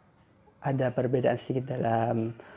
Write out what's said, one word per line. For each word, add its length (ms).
ada 320
perbedaan 480
sedikit 320
dalam, 580